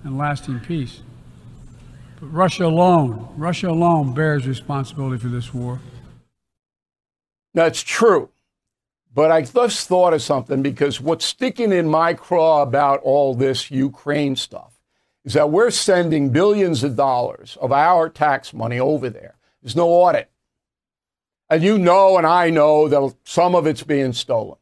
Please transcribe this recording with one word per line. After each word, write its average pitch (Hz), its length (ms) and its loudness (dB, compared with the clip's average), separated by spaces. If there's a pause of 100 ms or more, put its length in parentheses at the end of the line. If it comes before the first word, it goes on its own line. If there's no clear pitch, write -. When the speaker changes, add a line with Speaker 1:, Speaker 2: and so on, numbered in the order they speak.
Speaker 1:
and 135 120 -10
lasting 143 440 -6
peace. 139 420 -8 (1200)
But 147 120 -16
Russia 180 320 0
alone, 160 720 2
Russia 170 320 -4
alone 165 440 0
bears 147 320 -2
responsibility 135 720 -8
for 120 120 -8
this 120 240 -8
war. 123 260 -8 (1700)
Speaker 2:
That's 165 280 0
true. 196 480 2 (840)
But 151 180 2
I 165 120 4
just 240 440 -2
thought 180 260 2
of 147 80 0
something, 135 400 -4
because 143 380 -2
what's 160 240 -4
sticking 240 480 -4
in 175 160 0
my 165 260 0
craw 160 480 0
about 139 420 0
all 135 300 0
this 131 380 -2
Ukraine 139 640 -4
stuff - 460 -14 (420)
is 117 80 -12
that 147 180 2
we're 220 220 2
sending 165 580 0
billions 180 540 0
of 135 140 -4
dollars 127 640 -4
of 131 100 -2
our 165 380 2
tax 147 440 -2
money 117 280 -6
over 131 280 -2
there. - 280 -18 (240)
There's 127 160 -6
no 170 100 2
audit. 170 420 4 (1200)
And 160 140 2
you 214 140 2
know, 190 400 4
and 160 100 2
I 175 220 4
know, 151 400 4
that 139 340 0
some 180 320 2
of 160 100 2
it's 156 180 -2
being 139 280 -2
stolen. 120 500 -6